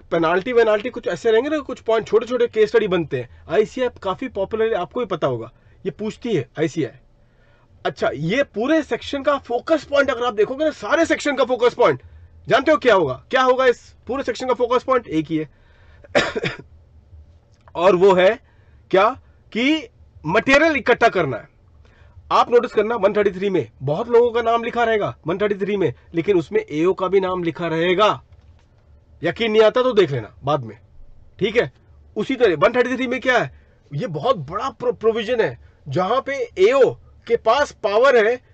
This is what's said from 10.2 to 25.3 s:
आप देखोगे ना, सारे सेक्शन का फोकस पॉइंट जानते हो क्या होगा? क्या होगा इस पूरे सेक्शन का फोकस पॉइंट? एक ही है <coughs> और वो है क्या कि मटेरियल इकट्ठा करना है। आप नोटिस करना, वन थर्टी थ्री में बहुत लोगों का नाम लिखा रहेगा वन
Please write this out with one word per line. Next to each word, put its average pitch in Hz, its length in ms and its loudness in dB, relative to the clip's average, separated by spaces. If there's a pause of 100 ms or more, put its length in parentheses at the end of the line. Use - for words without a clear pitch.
आप 247 80 -2
देखोगे 254 320 0
ना, 302 80 0
सारे 294 320 0
सेक्शन 294 300 -2
का 269 80 2
फोकस 240 300 2
पॉइंट 175 280 2 (460)
जानते 254 240 2
हो 302 60 4
क्या 240 180 4
होगा? 156 180 2 (180)
क्या 262 100 2
होगा 254 240 2
इस 240 160 2 (260)
पूरे 262 160 -4
सेक्शन 262 240 -6
का 254 60 0
फोकस 240 300 0
पॉइंट? 220 240 -2
एक 156 200 -4
ही 160 100 -4
है 156 120 -8 (640)
<coughs> - 400 -4 (1200)
और 180 200 4
वो 190 180 6
है 185 160 4 (640)
क्या 190 180 4 (440)
कि 277 340 0 (380)
मटेरियल 269 520 2
इकट्ठा 233 320 2
करना 151 280 -4
है। - 100 -18 (840)
आप 240 200 2
नोटिस 240 200 2
करना, 220 240 0
वन 202 180 0
थर्टी 202 180 2
थ्री 185 180 -4
में 160 180 0 (160)
बहुत 180 260 -4
लोगों 240 220 4
का 233 100 -2
नाम 233 220 0
लिखा 233 200 -2
रहेगा 208 320 0 (120)
वन 175 100 -2